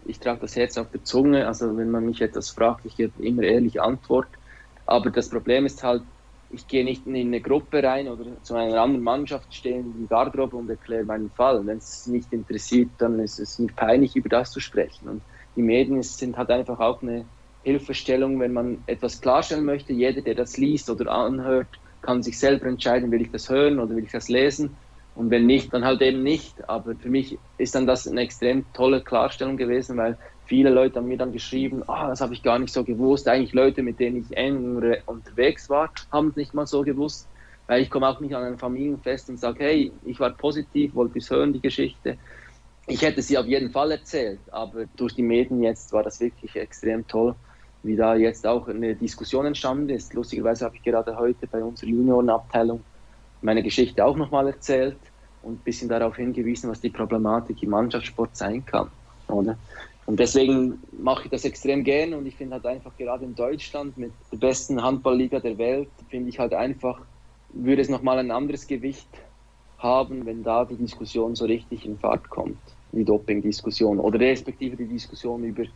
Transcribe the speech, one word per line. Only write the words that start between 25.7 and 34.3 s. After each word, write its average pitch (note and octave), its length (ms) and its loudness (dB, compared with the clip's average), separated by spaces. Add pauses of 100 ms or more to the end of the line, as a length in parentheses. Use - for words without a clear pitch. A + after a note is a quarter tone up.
dann B2 120 0
halt C3 180 4
eben C3 220 4
nicht. - 440 -2
Aber A2+ 280 -4
für B2 140 -8
mich C3 280 -2 (200)
ist B2 180 -2
dann C3 100 2
das B2+ 220 0
eine B2 140 0
extrem B2 500 0
tolle C3 300 4
Klarstellung C3 540 0
gewesen, B2 420 -2
weil A#2 180 0 (300)
viele C3+ 240 6
Leute C3 260 6
haben B2 120 -2
mir B2+ 100 -4
dann B2+ 140 -2
geschrieben, C3 540 -4
„Ah, D3+ 220 -4
das B2+ 120 -6
habe B2 120 -2
ich A#2 100 -10
gar A#2+ 160 4
nicht B2+ 140 -4
so B2+ 100 0
gewusst.“ C3 460 2
Eigentlich B2+ 240 4
Leute, C3+ 300 4
mit A#2+ 180 -4
denen B2 200 0
ich A#2+ 160 -10